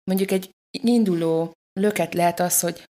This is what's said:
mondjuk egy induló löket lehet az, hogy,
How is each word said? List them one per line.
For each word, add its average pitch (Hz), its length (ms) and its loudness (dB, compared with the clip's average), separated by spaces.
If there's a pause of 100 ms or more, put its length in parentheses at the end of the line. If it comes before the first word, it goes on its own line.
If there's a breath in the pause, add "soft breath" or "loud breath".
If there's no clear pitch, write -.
(100)
mondjuk 190 200 -2
egy 190 200 -2 (320)
induló 170 720 2 (280)
löket 202 340 0
lehet 175 260 0
az, 180 200 0
hogy, 170 240 -4 (140)